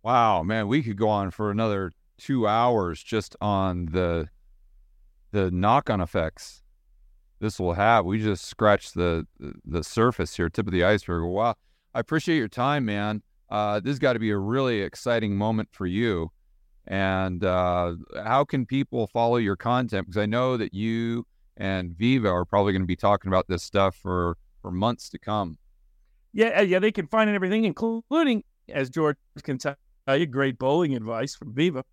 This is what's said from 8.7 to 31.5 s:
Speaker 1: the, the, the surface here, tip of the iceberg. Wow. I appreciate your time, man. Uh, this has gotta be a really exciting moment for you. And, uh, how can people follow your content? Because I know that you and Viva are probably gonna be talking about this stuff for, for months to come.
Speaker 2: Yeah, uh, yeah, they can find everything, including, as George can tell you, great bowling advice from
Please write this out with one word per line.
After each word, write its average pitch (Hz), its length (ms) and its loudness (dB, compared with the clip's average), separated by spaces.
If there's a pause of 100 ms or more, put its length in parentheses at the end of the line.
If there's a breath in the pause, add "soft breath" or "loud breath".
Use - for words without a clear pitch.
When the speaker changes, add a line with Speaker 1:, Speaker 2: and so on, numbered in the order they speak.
Speaker 1:
the, 85 320 0 (120)
the, - 160 -14 (100)
the 80 200 -4
surface 113 520 0
here, 87 120 0
tip 98 180 -4
of 95 60 -4
the 90 120 2
iceberg. 90 400 0
Wow. 101 300 -2 (400)
I 120 60 -2
appreciate 160 380 0
your 113 100 -2
time, 135 360 -2
man. 104 380 -2 (260)
Uh, 104 320 -2
this 127 120 -4
has 139 60 -4
gotta 127 200 2
be 110 120 0
a 104 80 0
really 117 420 0
exciting 107 560 -2
moment 110 360 0
for 98 140 -6
you. 90 440 0 (560)
And, 95 580 -2
uh, 90 500 2 (300)
how 127 200 2
can 135 220 -2
people 131 420 -2
follow 117 280 2
your 101 200 0
content? 113 500 -2
Because 92 140 -4
I 104 60 2
know 123 300 0
that 107 180 -4
you 113 520 -2 (300)
and 92 400 -4
Viva 117 320 2
are 90 160 2
probably 101 280 2
gonna 95 140 0
be 87 100 0
talking 101 320 2
about 92 200 2
this 90 140 -2
stuff 98 340 2
for, 87 400 -2 (260)
for 98 80 -10
months 98 400 -2
to - 80 -14
come. 101 400 -4 (760)
Speaker 2:
Yeah, 220 260 2
uh, 208 40 6
yeah, 180 160 2
they 208 140 2
can 185 140 -4
find 220 240 2
everything, 202 340 0
including, 226 800 0 (240)
as 139 220 -4
George 151 260 0 (260)
can 135 160 -6
tell 143 180 -6 (320)
you, 143 180 2
great 135 320 -2
bowling 143 360 2
advice 113 400 -6
from - 200 -16